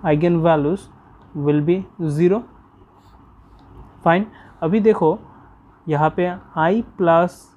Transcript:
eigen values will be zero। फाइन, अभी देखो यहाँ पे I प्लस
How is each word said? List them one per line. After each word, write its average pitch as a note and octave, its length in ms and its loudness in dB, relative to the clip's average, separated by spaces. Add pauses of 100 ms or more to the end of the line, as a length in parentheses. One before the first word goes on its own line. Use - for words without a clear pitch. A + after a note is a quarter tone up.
eigen E3 360 2
values D#3+ 480 0 (560)
will D3 240 2
be F3+ 80 2 (400)
zero। F3+ 220 2 (1600)
फाइन, F3+ 220 2 (380)
अभी F3+ 160 0
देखो G3+ 380 2 (720)
यहाँ D#3 300 0
पे F3+ 100 -2 (300)
I F3 240 0 (160)
प्लस E3+ 420 0 (180)